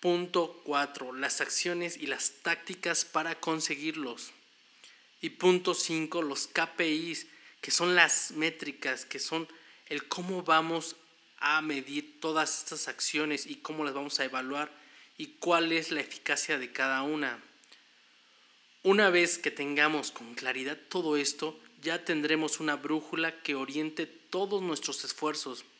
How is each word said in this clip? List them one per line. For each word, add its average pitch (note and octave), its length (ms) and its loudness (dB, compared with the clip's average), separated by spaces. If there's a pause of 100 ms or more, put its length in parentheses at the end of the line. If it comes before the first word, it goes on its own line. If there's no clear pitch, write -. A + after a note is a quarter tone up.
Punto F3 640 2
cuatro, C#3 480 -2
las C3 280 0
acciones F3 560 -2
y D3 100 -8
las - 360 -4
tácticas E3+ 640 0
para D#3+ 360 -2
conseguirlos. D#3 920 -4 (880)
Y D#3+ 100 -4
punto F3+ 440 4
cinco, D#3+ 480 0
los C#3 240 -2
K - 300 -2
P E3+ 140 2
Is, D#3+ 360 -4 (340)
que - 100 -6
son F3 240 4
las E3+ 380 6
métricas, D3+ 720 -4
que - 140 -10
son D#3+ 300 -2 (380)
el C#3+ 200 -6
cómo F3+ 360 -4
vamos D#3+ 540 2 (420)
a D3+ 240 2
medir D3 580 -6
todas D#3 380 0
estas - 300 -6
acciones D3+ 580 -2
y D3 100 -10
cómo D#3 280 -6
las C#3 100 -4
vamos C#3+ 240 -4
a C3+ 60 0
evaluar C3 460 -4 (480)
y D#3 80 -8 (120)
cuál E3 340 4
es D#3+ 180 0
la D#3 100 -2
eficacia - 580 -2
de B2 140 -8
cada C3+ 300 0
una. C#3+ 400 -2 (1400)
Una G3 280 8
vez F3 280 4
que D3 120 -2
tengamos D3 600 2
con A#2 240 -14
claridad C3 440 -4 (100)
todo D#3+ 280 2
esto, D3 420 -2 (220)
ya E3 240 -2
tendremos D#3 560 0
una D3+ 160 0
brújula D#3 680 -2
que D3 120 -2
oriente D3+ 520 -4
todos F#3+ 560 -4
nuestros D#3 420 -4
esfuerzos. C#3+ 600 -4 (140)